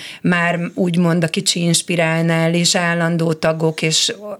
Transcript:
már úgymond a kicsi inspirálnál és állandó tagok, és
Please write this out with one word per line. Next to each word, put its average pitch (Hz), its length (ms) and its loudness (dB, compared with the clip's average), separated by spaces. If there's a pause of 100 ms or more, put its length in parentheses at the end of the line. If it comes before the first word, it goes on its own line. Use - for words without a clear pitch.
(220)
már 175 380 2 (140)
úgymond 175 500 2
a 160 40 0
kicsi 190 360 -2
inspirálnál 165 880 0
és 170 220 2
állandó 170 580 0
tagok, 160 480 0
és 160 320 0 (260)